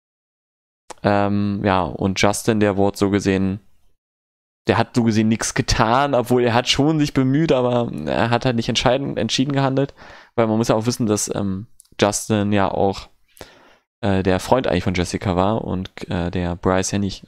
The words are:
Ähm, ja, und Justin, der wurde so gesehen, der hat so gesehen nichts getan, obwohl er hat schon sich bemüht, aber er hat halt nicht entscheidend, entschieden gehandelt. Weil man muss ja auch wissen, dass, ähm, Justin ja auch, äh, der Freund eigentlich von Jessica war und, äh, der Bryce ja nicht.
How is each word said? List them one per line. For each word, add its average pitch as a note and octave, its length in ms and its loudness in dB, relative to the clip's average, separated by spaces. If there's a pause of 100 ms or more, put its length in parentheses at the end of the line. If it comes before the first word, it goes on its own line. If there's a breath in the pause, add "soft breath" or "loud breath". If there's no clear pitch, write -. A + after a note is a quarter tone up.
(1040)
Ähm, G2+ 600 0
ja, F#2 200 2
und F#2 360 -2
Justin, G#2+ 400 0
der G#2 180 2
wurde G2 200 0
so G2+ 120 0
gesehen, F#2+ 500 0 (1080)
der G2 100 2
hat A2+ 180 -2
so A#2+ 80 2
gesehen A2 260 2
nichts - 240 -2
getan, C3 640 0
obwohl B2 280 2
er A#2+ 100 2
hat B2 140 0
schon D3+ 320 2
sich D3 140 0
bemüht, C#3 380 2
aber B2 400 0 (140)
er D#2 260 0
hat A#2+ 140 2
halt B2+ 100 0
nicht A#2 140 -2
entscheidend, C3 480 0
entschieden C3+ 360 -2
gehandelt. C3+ 400 0 (420 loud breath)
Weil A2+ 120 2
man A2 100 0
muss A2+ 120 0
ja B2 60 4
auch A2 120 -2
wissen, B2 180 -2
dass, G#2 280 0
ähm, G2 340 -4 (340)
Justin G#2 500 0
ja G2 200 2
auch, - 360 -2 (960 loud breath)
äh, F#2+ 220 0
der F#2 160 2
Freund - 280 0
eigentlich F2+ 160 0
von F#2 100 -2
Jessica F2+ 420 -2
war G2 280 0
und, F#2 260 -6 (200)
äh, F2 220 -4
der F2 240 -4
Bryce F#2 360 0
ja G2+ 80 -2
nicht. G2 280 -6